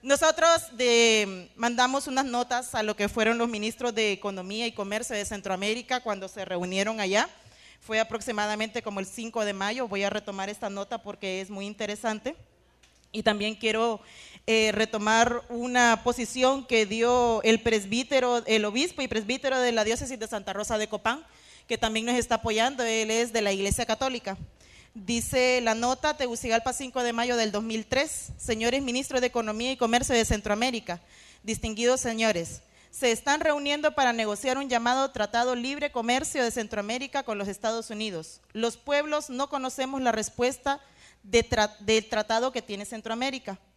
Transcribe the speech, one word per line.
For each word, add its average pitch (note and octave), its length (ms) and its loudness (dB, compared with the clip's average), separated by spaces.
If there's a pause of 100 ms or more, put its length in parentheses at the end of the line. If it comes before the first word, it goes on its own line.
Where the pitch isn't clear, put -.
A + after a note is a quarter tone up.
Nosotros D#4+ 760 4
de, A3 800 4
mandamos B3 500 2
unas C4 160 0
notas B3 500 -2
a A3+ 100 0
lo G#3+ 120 -2
que G3+ 140 0
fueron A3+ 280 2
los A#3 120 0
ministros A3+ 440 -4
de G#3 200 2
Economía G3 520 -6
y A3+ 60 -4
Comercio G#3+ 420 -6
de G3+ 120 -4
Centroamérica G#3 760 -4
cuando G3 300 -6
se F#3+ 160 -10
reunieron F#3+ 560 -2
allá. G3+ 280 2 (520)
Fue A3 180 -2
aproximadamente A3 800 -2
como G3+ 200 -6
el F#3+ 40 -6
cinco A3+ 380 -6
de G#3 80 -2
mayo. G#3 380 -4
Voy G3 140 -2
a G3 60 0
retomar G3 400 -6
esta G#3 200 -8
nota G3 340 -6
porque F#3+ 380 -6
es F#3+ 80 -10
muy G3+ 160 -8
interesante. G#3+ 720 -6 (760)
Y G#3+ 120 -6
también G#3 320 0
quiero, A3 440 0 (480)
eh, A3 240 4
retomar A3 760 2
una A#3+ 520 4
posición B3+ 640 2
que A3 200 4
dio A#3 580 4
el A3 180 6
presbítero, A#3 840 2
el A3 180 2
obispo C4 380 -2
y C4 80 -2
presbítero B3+ 500 -2
de B3 140 2
la A3 100 2
diócesis B3 340 -2
de A3 100 -8
Santa G3+ 260 -6
Rosa G#3+ 240 -2
de G#3+ 100 0
Copán, A3+ 380 -4 (420)
que A3+ 100 -4
también A3 280 0
nos A#3+ 100 2
está A#3+ 200 2
apoyando. A#3 480 0
Él A3 280 0
es A3+ 220 0
de A3+ 80 2
la G3+ 100 2
Iglesia G3 340 0
Católica. A3+ 520 -4 (580)
Dice B3 680 2
la A3+ 140 2
nota, B3+ 420 0
Tegucigalpa, A#3+ 560 0
cinco B3+ 300 -4
de A#3+ 100 0
mayo A#3+ 240 0
del A3 140 2
dos G#3 120 -2
mil A3 220 -4
tres. - 520 -2
Señores A#3 440 0
ministros C4 400 -2
de B3 60 2
Economía A#3 440 -2
y C4 60 -4
Comercio A#3+ 380 2
de A3+ 100 4
Centroamérica, G#3+ 760 -2 (440)
distinguidos A3+ 580 0
señores, A3 600 0 (280)
se A#3+ 220 0
están C#4 280 2
reuniendo D4 540 0
para C4 200 2
negociar A3+ 440 -2
un C#4 100 -4
llamado B3 440 2
Tratado A#3 420 0
Libre C#4 380 -4
Comercio B3+ 520 0
de A#3 60 2
Centroamérica A3+ 720 -4
con A3 160 -4
los G3+ 100 -4
Estados A3+ 440 -4
Unidos. G#3 500 -8 (100)
Los A3+ 260 -2
pueblos D4 520 0
no C4 180 -2
conocemos C4 540 -4
la B3 100 4
respuesta B3+ 680 -2 (400)
de A3+ 260 4
tra-, G#3+ 300 0
del G#3+ 320 2
tratado A3+ 420 0
que A#3+ 120 -6
tiene G3+ 200 -8
Centroamérica. A#3 760 -6 (180)